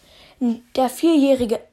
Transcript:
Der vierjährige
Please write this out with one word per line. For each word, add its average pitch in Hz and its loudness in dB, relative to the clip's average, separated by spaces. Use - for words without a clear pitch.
Der 254 0
vierjährige 269 0